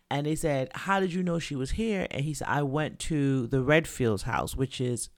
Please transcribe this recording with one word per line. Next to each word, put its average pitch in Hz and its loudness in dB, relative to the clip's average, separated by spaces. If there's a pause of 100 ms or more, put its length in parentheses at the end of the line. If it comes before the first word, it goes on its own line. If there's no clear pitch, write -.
(120)
And 143 0
they 156 0
said, 139 0
"How 196 0
did 185 0
you 185 -2
know 170 0
she 151 -6
was 135 -4
here?" 214 0
And 139 -2
he 156 -2
said, - -6
"I 139 0
went 143 -2
to 139 2
the 131 2
Redfield's 127 4
house," 71 -2
which 135 -2
is 123 -2